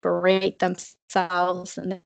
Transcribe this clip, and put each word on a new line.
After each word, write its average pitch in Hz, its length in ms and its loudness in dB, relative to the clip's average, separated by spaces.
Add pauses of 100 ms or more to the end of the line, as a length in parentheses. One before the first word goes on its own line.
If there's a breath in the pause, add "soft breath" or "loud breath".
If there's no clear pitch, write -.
berate 185 580 2
themselves, 180 1160 -2
and 185 280 -6